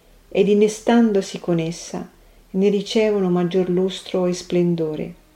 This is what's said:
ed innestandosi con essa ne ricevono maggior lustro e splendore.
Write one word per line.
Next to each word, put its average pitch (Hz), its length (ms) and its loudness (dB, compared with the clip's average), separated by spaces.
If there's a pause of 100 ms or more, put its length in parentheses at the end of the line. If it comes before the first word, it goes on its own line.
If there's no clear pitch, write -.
(280)
ed 190 200 2
innestandosi 208 920 2
con 170 220 -2
essa 170 500 -10 (400)
ne 190 180 2
ricevono 202 600 0
maggior 180 400 0
lustro 185 560 -2
e 180 60 0
splendore. 170 840 -2 (220)